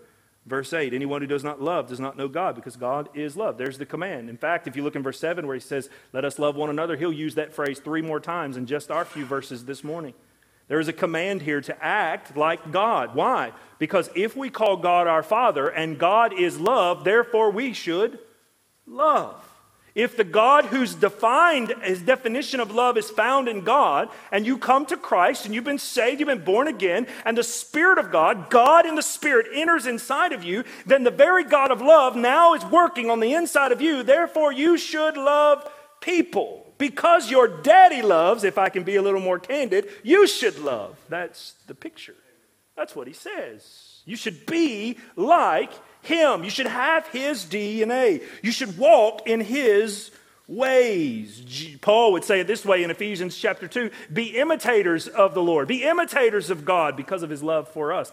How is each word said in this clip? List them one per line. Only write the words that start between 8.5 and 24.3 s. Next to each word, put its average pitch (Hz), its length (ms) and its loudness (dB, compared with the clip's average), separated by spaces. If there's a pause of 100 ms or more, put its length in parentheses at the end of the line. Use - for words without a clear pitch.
in 127 100 -8
just 139 240 -8
our 165 140 -4
few 151 220 -12
verses 131 400 -8
this 131 180 -14
morning. 151 300 -12 (560)
There 147 100 0
is 156 80 -2
a 160 60 -6
command 175 480 -4
here 147 180 -4
to 143 240 -10
act 160 540 -4
like 160 340 -2
God. 170 440 -2
Why? 165 360 0 (280)
Because 170 360 -2
if 208 180 -2
we 269 160 -10
call 202 280 0
God 175 300 2
our 160 160 2
Father 190 440 0
and 160 320 -6
God 214 320 4
is 175 260 -2
love, 175 460 0
therefore 220 480 2
we 233 220 -6
should 196 460 -4 (680)
love. 240 640 -2 (460)
If 240 220 -2
the 226 60 0
God 226 420 4
who's 220 300 -2
defined, 233 720 2 (140)
his 185 180 -4
definition 247 580 -2
of 220 120 -4
love 240 260 2
is 214 140 -4
found 254 360 0
in 214 140 -6
God, 185 480 2 (220)